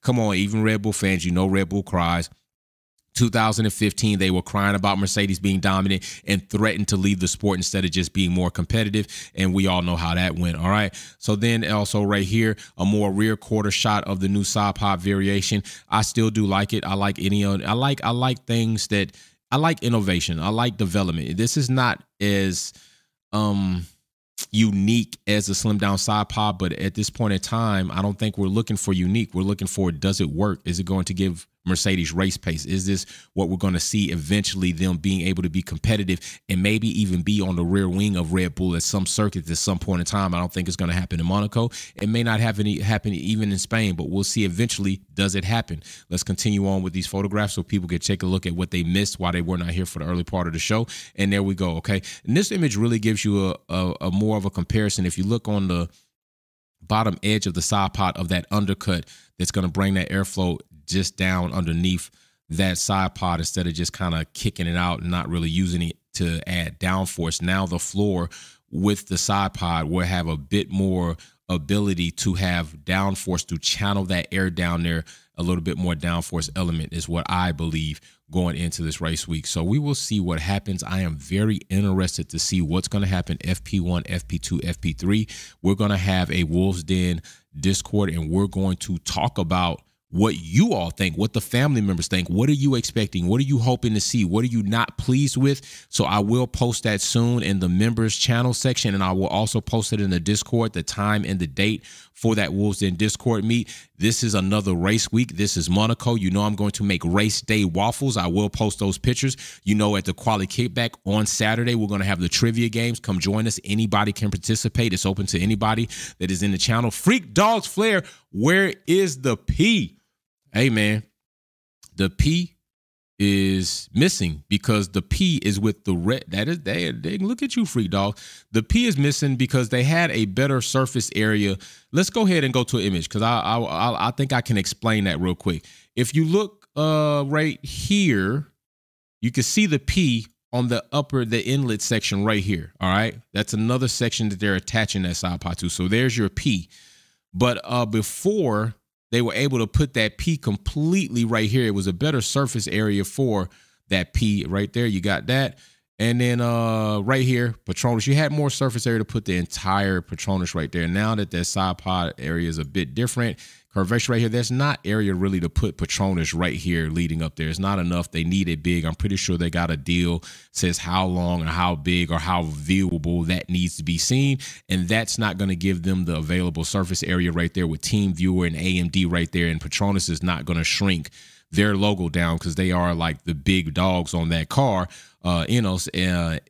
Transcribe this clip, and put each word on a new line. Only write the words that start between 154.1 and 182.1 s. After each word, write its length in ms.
P 340
right 240
there. 140
You 160
got 260
that. 300
And 220
then, 180
uh, 600
right 260
here, 280
Patronus. 420
You 80
had 160
more 180
surface 380
area 120
to 60
put 200
the 100
entire 680
Patronus 540
right 160
there. 160
Now 280
that 160
that 120
side 340
pod 400
area 300
is 100
a 80
bit 300
different, 420
curvature 420
right 60
here, 80
there's 240
not 320
area 300
really 260
to 80
put 300
Patronus 560
right 220
here 340
leading 320
up 140
there. 120
It's 120
not 180
enough. 340
They 120
need 260
it 140
big. 200
I'm 120
pretty 200
sure 220
they 140
got 180
a 80
deal, 460
says 280
how 260
long 380
or 80
how 240
big 360
or 60
how 260
viewable 840
that 200
needs 300
to 60
be 160
seen. 400
And 220
that's 300
not 180
gonna 180
give 280
them 220
the 120
available 480
surface 380
area 280
right 220
there 140
with 140
Team 320
Viewer 340
and 80
A 240
M 100
D 160
right 260
there. 160
And 140
Patronus 480
is 140
not 220
gonna 180
shrink 480
their 240
logo 340
down 300